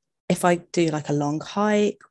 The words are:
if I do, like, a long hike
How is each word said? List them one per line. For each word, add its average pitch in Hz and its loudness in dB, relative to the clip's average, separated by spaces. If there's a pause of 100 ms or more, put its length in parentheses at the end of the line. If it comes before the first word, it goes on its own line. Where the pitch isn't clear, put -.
(300)
if 185 0
I 175 4
do, 175 -2
like, 151 -4
a 151 0
long 147 -2
hike 208 -2